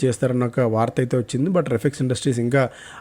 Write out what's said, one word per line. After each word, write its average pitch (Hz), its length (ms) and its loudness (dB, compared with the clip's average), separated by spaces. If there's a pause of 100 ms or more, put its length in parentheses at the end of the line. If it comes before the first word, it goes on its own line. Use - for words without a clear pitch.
చేస్తారన్న 123 400 0
ఒక 120 160 -2
వార్త 113 380 2
అయితే 127 180 0
వచ్చింది. 127 340 -2
But 175 160 0
Refex 120 260 0
Industries 127 480 -2
ఇంకా 120 280 2 (320)